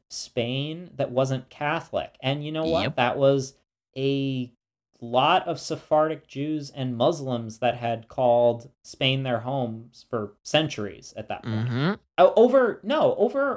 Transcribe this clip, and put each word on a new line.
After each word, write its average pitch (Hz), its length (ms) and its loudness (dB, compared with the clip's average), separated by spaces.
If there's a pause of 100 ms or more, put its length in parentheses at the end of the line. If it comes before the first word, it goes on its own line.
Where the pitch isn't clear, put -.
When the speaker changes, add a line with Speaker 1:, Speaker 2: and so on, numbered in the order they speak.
(100)
Speaker 1:
Spain 143 840 -6
that 139 140 -4
wasn't 131 380 0
Catholic. 147 720 -4
And 143 240 -4
you 151 80 -8
know 160 120 -2
what? 165 180 0
Speaker 2:
Yep. 151 140 -4
Speaker 1:
That 120 200 2
was 139 380 2 (420)
a 135 560 -2 (500)
lot 143 460 2
of 160 100 -4
Sephardic 156 680 -2
Jews 147 440 -6
and 127 260 -6
Muslims 123 640 -2
that 120 160 0
had 117 320 -4
called 120 600 4 (160)
Spain 135 380 -2
their 123 180 -2
homes 120 680 -6
for 107 240 -6 (100)
centuries 123 720 -4
at 107 120 -12
that 98 140 -10
point. 113 280 -4
Speaker 2:
Mm-hmm. 139 220 0 (260)
Speaker 1:
O-, 185 180 8
over, 240 460 4
no, 247 320 2
over, 262 420 0